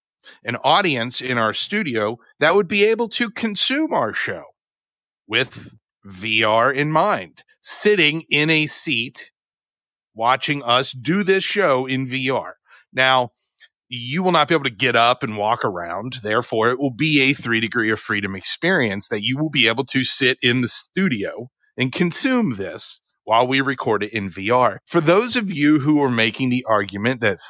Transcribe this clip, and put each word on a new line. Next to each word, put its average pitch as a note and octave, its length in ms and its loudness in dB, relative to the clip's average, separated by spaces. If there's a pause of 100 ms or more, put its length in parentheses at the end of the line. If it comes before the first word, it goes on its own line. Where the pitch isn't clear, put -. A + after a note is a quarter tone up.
(440)
an A#2 180 -4
audience C#3 580 2
in B2+ 160 -2
our A2 160 2
studio A#2+ 640 -2 (200)
that D#3+ 160 4
would G3+ 140 2
be G3+ 160 2
able A3 260 0
to A#3 180 -2
consume C4+ 640 -2
our B2+ 220 -2
show - 300 -6 (800)
with - 480 -4 (300)
V G#2+ 400 -2
R A2+ 280 4
in D3 200 -2
mind, D#3 500 -2 (180)
sitting E3 720 0
in D3 180 2
a D#3 200 2
seat, - 640 -6 (840)
watching C3 480 0
us B2 300 2
do D#3 320 0
this F#3+ 180 2
show C#3+ 440 2
in C3 200 -2
V C3 240 -2
R. G2 260 -4 (360)
Now, C3 380 2 (640)
you B2+ 280 -4
will F#3 100 2
not D#3 160 2
be E3+ 60 4
able C#3+ 100 0
to C3 60 -2
get A#2+ 260 0
up A#2 260 4
and A2 140 -6
walk A2 300 0
around. G2 560 -6
Therefore, A2+ 480 0
it B2+ 80 -2
will C3+ 160 -2
be D3 260 2
a C3+ 140 4
three A2+ 260 -2
degree A2 300 -2
of G#2+ 100 -2
freedom G2+ 340 -4
experience A2+ 760 -2
that G#2+ 140 -6
you B2 140 -4
will D#3 140 -4
be A#2+ 180 2
able A#2 160 -2
to C3 180 -2
sit - 380 0
in B2 220 2
the A#2 60 -2
studio A#2 840 -4 (260)
and B2+ 160 -2
consume G#3+ 640 0
this F#2 460 -6 (220)
while A#2 220 4
we C3+ 140 2
record B2+ 420 0
it G#2 120 -4
in G2+ 160 -4
V F#2+ 200 -6
R. A#2+ 360 2
For E3+ 160 2
those G3+ 340 2
of G#3+ 140 -2
you D3 300 2
who D3 220 2
are C3+ 80 2
making A2+ 380 0
the B2 180 0
argument G#2 540 -2
that G#2 180 0 (120)